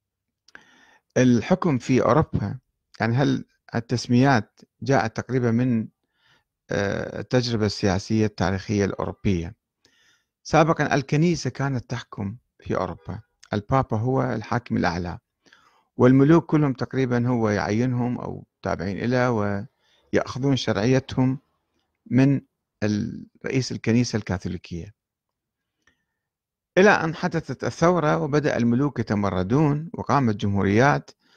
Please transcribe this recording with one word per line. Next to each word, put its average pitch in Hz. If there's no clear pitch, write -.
الحكم 127
في 123
أوروبا، 127
يعني 117
هل 135
التسميات 123
جاءت 113
تقريبًا 120
من، 117
آه، 98
التجربة 117
السياسية 104
التاريخية 98
الأوروبية؟ 92
سابقًا 156
الكنيسة 151
كانت 135
تحكم 110
في -
أوروبا، 92
البابا 127
هو 127
الحاكم 117
الأعلى، 87
والملوك 139
كلهم 151
تقريبًا 123
هو 117
يعينهم 120
أو 95
تابعين 92
إليه، 123
ويأخذون 107
شرعيتهم 127
من 131
ال-، 104
رئيس 131
الكنيسة 117
الكاثوليكية. 90
إلى 202
أن 160
حدثت -
الثورة 160
وبدأ 147
الملوك 120
يتمردون، 110
وقامت 113
جمهوريات، 104